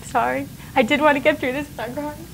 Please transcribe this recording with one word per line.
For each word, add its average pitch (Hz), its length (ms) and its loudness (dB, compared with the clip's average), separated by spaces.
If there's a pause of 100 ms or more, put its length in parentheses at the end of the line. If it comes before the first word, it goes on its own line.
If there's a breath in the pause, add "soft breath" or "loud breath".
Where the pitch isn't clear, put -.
Sorry. 254 440 0 (280 loud breath)
I 277 60 4
did 262 200 4
wanna 294 180 6
get 302 200 2
through 262 140 -2
this 285 140 -4
without 240 260 -10
crying. 294 400 -8